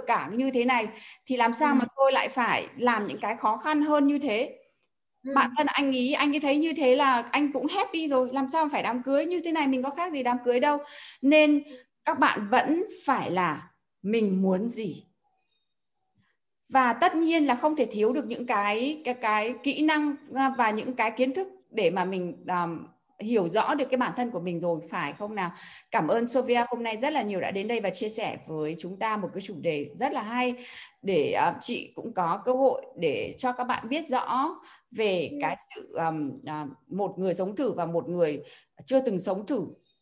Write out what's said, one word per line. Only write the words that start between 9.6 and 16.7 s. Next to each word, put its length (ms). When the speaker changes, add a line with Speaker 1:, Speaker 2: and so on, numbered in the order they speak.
Speaker 1:
mình 160
có 60
khác 240
gì 100
đám 220
cưới 140
đâu. 180
Nên 420
các 140
bạn 300
vẫn 340
phải 260
là 400
mình 400
muốn 260
gì. 360
Và 240